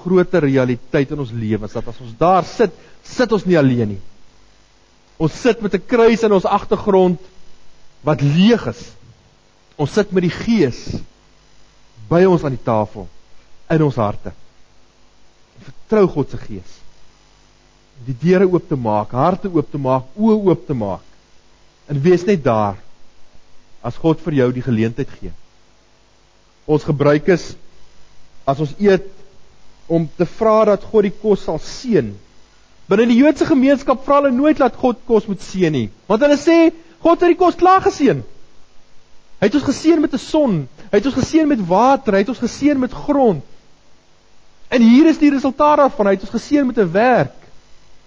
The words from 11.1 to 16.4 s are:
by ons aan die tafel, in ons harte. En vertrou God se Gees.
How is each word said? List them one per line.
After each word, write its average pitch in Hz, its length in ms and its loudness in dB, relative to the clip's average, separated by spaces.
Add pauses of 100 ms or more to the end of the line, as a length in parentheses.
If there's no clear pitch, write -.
by 175 160 2
ons 175 200 2
aan 135 120 -4
die - 80 -14
tafel, 107 440 -2 (640)
in 160 120 2
ons 135 140 0
harte. 104 360 -4 (1300)
En - 60 -20
vertrou - 440 0
God 143 220 -4
se 113 60 -8
Gees. - 420 -12 (1300)